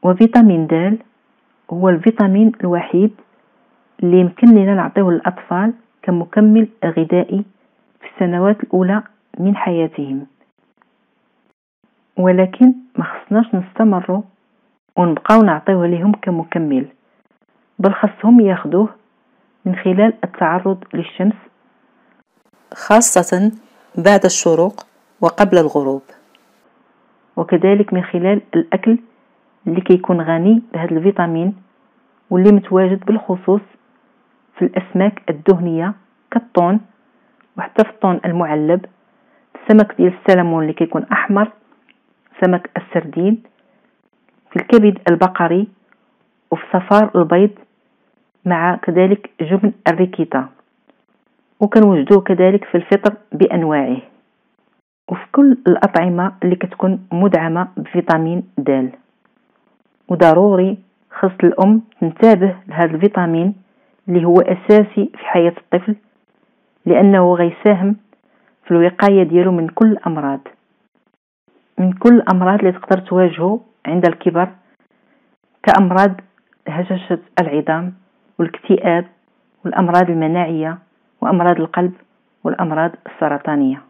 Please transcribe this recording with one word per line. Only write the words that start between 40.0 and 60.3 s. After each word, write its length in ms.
السلمون 440
اللي 100
كيكون 300
أحمر، 400
سمك 360
السردين، 640
في 60
الكبد 420
البقري، 580
وفي 120
صفار 420
البيض، 360
مع 320
كذلك 540
جبن 320
الريكيتا، 600
وكنوجدوه 600
كذلك 440
في 100
الفطر 400
بأنواعه، 680
وفي 240
كل 340
الأطعمة 680
اللي 140
كتكون 560
مدعمة 640
بفيتامين 640
د. 320
وضروري 680